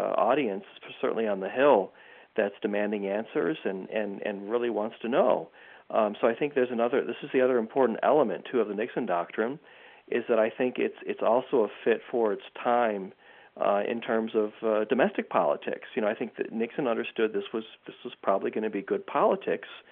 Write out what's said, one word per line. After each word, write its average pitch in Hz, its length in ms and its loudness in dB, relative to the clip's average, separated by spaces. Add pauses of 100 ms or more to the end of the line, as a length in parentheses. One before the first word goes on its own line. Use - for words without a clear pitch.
(180)
audience, 110 460 2 (360)
certainly 113 260 0
on 98 140 -2
the 95 80 -4
Hill, 120 440 6 (440)
that's 101 260 2
demanding 104 460 -2
answers 110 560 -2
and, 95 260 -4
and, 104 320 -4
and 101 260 -6
really 120 220 0
wants 107 320 -2
to 113 60 -4
know. 180 400 2 (420)
Um, 107 300 2
so 123 80 4
I 117 60 2
think 147 200 -4
there's 127 160 2
another, 120 340 2
this 110 200 -6
is 143 80 -14
the 131 80 4
other 127 180 4
important 113 460 2
element, 120 460 2
too, 123 100 2
of 101 80 0
the 101 60 -6
Nixon 107 300 -4
Doctrine, 107 540 -2 (500)
is 117 200 0
that 113 100 4
I 110 100 4
think 123 300 -2
it's, 117 160 -2 (100)
it's 104 180 -6
also 113 420 2
a 101 40 0 (140)
fit 113 280 2
for 113 220 2
its 95 120 -6 (180)
time, 113 500 0 (480)
uh, 101 280 2
in 117 120 -2
terms 113 340 -2
of, 107 180 2 (100)
uh, 107 220 2
domestic 156 440 0
politics. - 680 0
You 117 60 0
know, 104 60 2
I 107 60 0
think 117 220 -8
that - 160 -6
Nixon 117 340 -4
understood 113 460 -2
this 101 200 -4
was, 113 120 -6 (220)
this - 180 -16
was 92 80 -12 (100)
probably 101 280 0
gonna 110 200 -4
be 101 120 -4
good 98 240 -2
politics, - 600 0 (240)